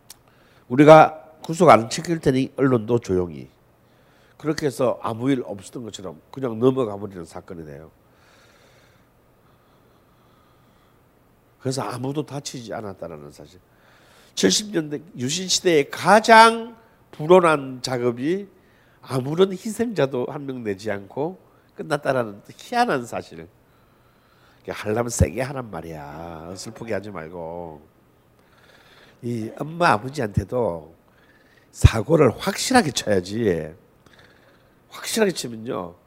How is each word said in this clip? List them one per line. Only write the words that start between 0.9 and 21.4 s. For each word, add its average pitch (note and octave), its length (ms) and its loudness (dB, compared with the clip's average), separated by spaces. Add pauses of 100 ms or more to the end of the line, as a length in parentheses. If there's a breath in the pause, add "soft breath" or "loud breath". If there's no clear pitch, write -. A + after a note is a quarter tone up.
구속 E3 240 2
안 A2+ 220 8
시킬 E3 280 -4
테니 C3 380 0
언론도 A#2+ 440 2
조용히. E2+ 480 -4 (880 soft breath)
그렇게 D#3 300 -4
해서 B2 360 0
아무 A2+ 280 -2
일 B2+ 160 0
없었던 G2+ 380 -14
것처럼 F#2 360 -14 (120)
그냥 A#2+ 260 -6
넘어가 B2+ 380 2
버리는 G2 280 -12
사건이 F2 420 -16
돼요. D2+ 240 -18 (3750 soft breath)
그래서 C3 220 -4
아무도 B2+ 440 -6
다치지 B2+ 480 -12
않았다라는 E2 560 -12
사실. D2+ 300 -20 (720 soft breath)
칠십 G3+ 380 0
년대 D3+ 280 -6 (160)
유신 D#3+ 320 -6
시대의 E3 420 2
가장 A3+ 840 6 (340 soft breath)
불온한 D3+ 680 4
작업이 B2+ 680 -2 (540 soft breath)
아무런 D3+ 520 0
희생자도 F3+ 760 -2
한 C#3+ 180 -12
명 B2+ 160 -10
내지 G#2 280 -6
않고 B2+ 480 -8 (360 soft breath)